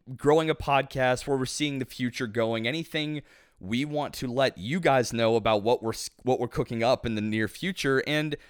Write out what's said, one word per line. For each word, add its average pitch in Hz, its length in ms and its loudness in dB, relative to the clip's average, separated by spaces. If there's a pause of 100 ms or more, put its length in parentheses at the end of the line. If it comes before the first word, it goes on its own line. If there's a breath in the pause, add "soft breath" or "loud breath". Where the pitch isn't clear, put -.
(160)
growing 156 340 4
a 151 60 2
podcast, 135 720 0
where 139 100 2
we're 127 80 0
seeing 143 340 -4
the 127 60 -4
future 123 420 -4
going, 113 400 0
anything 151 540 -4 (380 soft breath)
we 117 260 -2
want 147 300 -4
to - 120 -6
let 127 300 0
you 165 220 -4
guys 135 340 2
know 117 220 4
about 110 260 2
what 113 220 2
we're 113 100 0
s-, - 160 -10 (140)
what 127 160 2
we're 120 80 -2
cooking 120 360 -4
up 123 220 2
in 117 80 -2
the 107 80 -2
near 110 260 0
future, 139 600 -2
and, 151 280 -2 (140 soft breath)